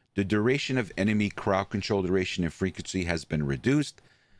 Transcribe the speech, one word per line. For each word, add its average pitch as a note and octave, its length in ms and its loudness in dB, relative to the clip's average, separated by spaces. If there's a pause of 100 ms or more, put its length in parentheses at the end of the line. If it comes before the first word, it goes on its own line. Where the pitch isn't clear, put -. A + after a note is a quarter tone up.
(160)
The G2+ 100 0
duration B2 520 0
of G#2+ 200 -4
enemy G#2 320 2
crowd G2 400 0
control G2+ 320 0
duration F#2 420 0
and D#2+ 100 -2
frequency F#2 520 -4
has E2+ 180 -2
been D2+ 220 -2
reduced. A#2 560 0 (380)